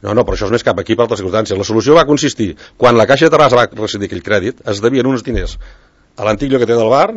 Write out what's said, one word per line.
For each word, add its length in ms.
No, 80
no, 160
però 80
això 140
és 20
més 120
cap 140
aquí 160
per 120
altres 160
circumstàncies. 340
La 80
solució 320
va 120
consistir, 420
quan 240
la 80
Caixa 180
de 60
Terrassa 240
va 160
rescindir 380
aquell 140
crèdit, 440
es 160
devien 240
uns 160
diners 320
a 120
l'antic 240
llogater 240
del 160
bar 140